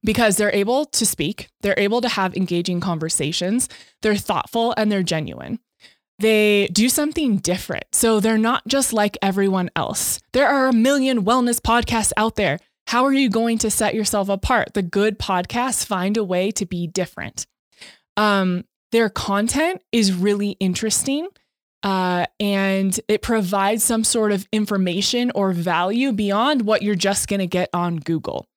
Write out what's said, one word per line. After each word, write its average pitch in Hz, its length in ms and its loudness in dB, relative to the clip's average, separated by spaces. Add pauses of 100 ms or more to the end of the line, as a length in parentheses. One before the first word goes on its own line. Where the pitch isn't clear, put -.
Because 214 320 4
they're 208 180 2
able 233 320 2
to - 200 -2
speak, - 420 -4 (140)
they're 196 160 2
able 208 240 2
to 240 80 0
have 190 260 -2
engaging 175 460 -2
conversations, 170 880 -2 (320)
they're 214 140 2
thoughtful, 226 600 -2
and 214 160 0
they're 196 120 0
genuine. 156 560 -6 (580)
They 214 560 4
do 226 160 2
something 294 480 0
different. - 560 -4
So 226 260 2
they're 220 180 2
not 226 300 0
just 262 260 0
like 208 280 0
everyone 196 540 0
else. - 440 -4 (140)
There 262 160 4
are 262 180 2
a 262 60 2
million 262 500 4
wellness 240 380 2
podcasts 226 560 0
out 220 180 0
there. 170 220 0 (300)
How 240 180 2
are 277 80 2
you 269 160 4
going 226 300 0
to 220 100 0
set 214 240 0
yourself 202 360 -2
apart? 202 440 0
The 208 80 0
good 202 380 0
podcasts 240 680 -2
find 196 320 -2
a 220 60 0
way 185 280 0
to - 140 -4
be 175 220 -6
different. - 580 -6 (720)
Um, 196 480 0 (260)
their 226 200 2
content 269 800 -2
is 214 200 4
really 202 480 0
interesting, 220 680 -2 (560)
uh, 185 420 0 (140)
and 196 680 0
it 208 140 0
provides 208 640 0
some 226 200 0
sort 214 280 0
of 196 200 -2
information 208 840 0
or 196 160 0
value 180 600 0
beyond 214 520 2
what 214 180 2
you're 202 140 0
just 196 320 0
gonna 196 180 0
get 180 260 -2
on 175 260 -2
Google. - 580 -4